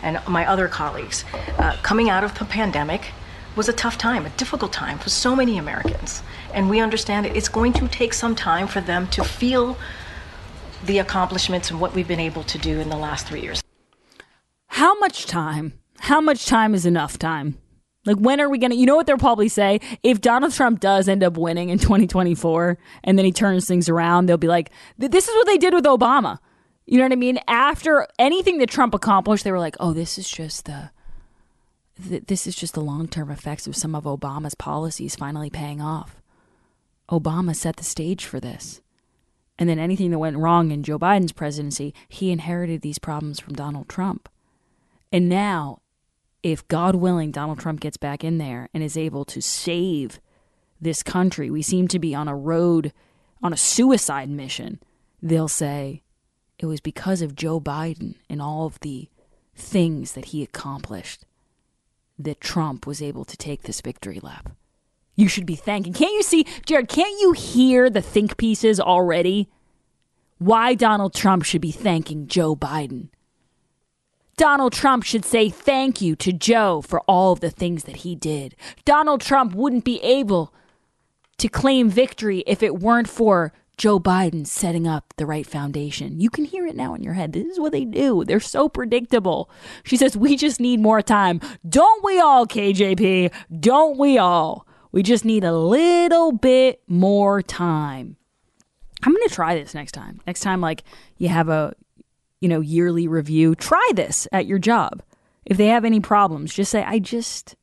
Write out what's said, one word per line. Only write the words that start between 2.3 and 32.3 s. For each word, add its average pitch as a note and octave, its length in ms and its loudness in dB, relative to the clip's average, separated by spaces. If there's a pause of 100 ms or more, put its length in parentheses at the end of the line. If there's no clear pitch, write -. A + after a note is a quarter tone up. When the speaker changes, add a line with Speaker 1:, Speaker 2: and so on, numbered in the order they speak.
Speaker 1:
the G#3+ 80 -6
pandemic F#3 640 -4 (460)
was G#3+ 120 -2
a A#3 60 0
tough A#3 240 -4
time, A3+ 300 -2
a - 40 -8
difficult B3 400 -4
time D3+ 280 -8
for - 100 -10
so - 260 0
many B3 220 2
Americans. - 640 -6 (320)
And G3 160 0
we A3 100 4
understand G#3+ 460 -2
it. - 100 -6
It's G#3 140 -2
going A#3 240 0
to C4+ 140 0
take A#3 260 -2
some A#3 220 -2
time F#3 320 -2
for G3 120 -4
them F3 280 -4
to - 160 -2
feel B3 520 0 (1120)
the G3 140 2
accomplishments F#3 720 -2
and E3 100 -6
what F3+ 140 -4
we've F3+ 120 -2
been F3 120 -4
able D#3+ 240 -6
to - 160 -8
do D#3 200 -2
in D3+ 100 -6
the D#3 60 -6
last D3+ 300 -8
three D3+ 160 -12
years. - 220 -10 (1040)
Speaker 2:
How F4 320 4
much G4 260 -2
time? D#3 480 -6 (240)
How D4 240 2
much D4+ 240 2
time A3 300 4
is F3 100 0
enough E3+ 320 0
time? D3+ 400 -4 (480)
Like, G3+ 140 2
when C4 200 4
are C#4+ 80 2
we C#4 100 0
gonna, A#3+ 180 0
you B3 100 4
know C#4 100 6
what E4 100 4
they'll C#4+ 120 4
probably A3 320 4
say? G3+ 320 2 (200)
If A3+ 200 4
Donald A#3+ 320 4
Trump A#3 260 2
does G3 300 4
end G3 160 4
up F3 100 2
winning E3+ 320 -2
in F3+ 100 0
twenty G3+ 300 4
twenty-four F3 680 0 (260)
and F#3+ 140 4
then F#3+ 80 4
he F#3 80 4
turns F#3+ 340 0
things F3+ 220 0
around, E3+ 380 4
they'll F3 100 4
be E3 100 0
like, E3+ 220 0 (280)
"Th-, B3 140 -4
this F#4 160 4
is A4+ 80 0
what A4+ 100 6
they G4+ 120 4
did E4+ 160 4
with E4+ 100 4
Obama." A#3+ 560 4 (460)
You B3 140 4
know B3+ 40 6
what C4 80 2
I B3+ 60 0
mean? B3 220 0 (100)
After C#4+ 580 2 (100)
anything F4 420 2
that A#3 100 4
Trump B3 240 2
accomplished, G3+ 500 2
they G3+ 80 -2
were F#3 80 0
like, E3 180 -4
"Oh, E3+ 140 -2
this D#3+ 260 -4
is F#3+ 120 -10
just - 380 -12
the, C#3+ 240 -14 (1120)
th-, F3+ 260 -8
this F#3+ 200 -4